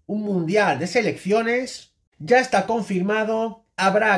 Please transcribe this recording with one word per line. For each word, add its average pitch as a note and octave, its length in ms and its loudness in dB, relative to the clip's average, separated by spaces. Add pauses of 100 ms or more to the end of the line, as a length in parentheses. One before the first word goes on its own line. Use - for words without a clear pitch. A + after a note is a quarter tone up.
un G#3 160 -4
Mundial F#3 560 0
de E3+ 80 -4
selecciones. A3+ 1040 -2 (240)
Ya A#3 220 4
está A3+ 260 0
confirmado, A3 1000 -2 (120)
habrá G3 400 2